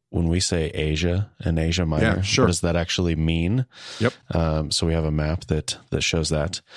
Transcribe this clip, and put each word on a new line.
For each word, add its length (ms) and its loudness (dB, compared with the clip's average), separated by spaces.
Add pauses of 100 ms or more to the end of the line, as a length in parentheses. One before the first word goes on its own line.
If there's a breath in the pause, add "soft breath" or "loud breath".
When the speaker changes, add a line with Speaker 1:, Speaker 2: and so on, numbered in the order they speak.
(100)
Speaker 1:
when 180 0
we 100 2
say 360 0
Asia 560 0 (100)
and 180 0
Asia 280 0
Minor, 300 2
Speaker 2:
Yeah, 40 0
sure. 240 2
Speaker 1:
what 40 6
does 120 0
that 160 0
actually 400 0
mean? 480 2 (340 loud breath)
Speaker 2:
Yep. 140 0 (180 loud breath)
Speaker 1:
Um, 400 0
so 160 -2
we 60 2
have 120 0
a 60 0
map 360 -2
that, 320 -4 (120)
that 120 -2
shows 260 0
that. 320 -2 (160 loud breath)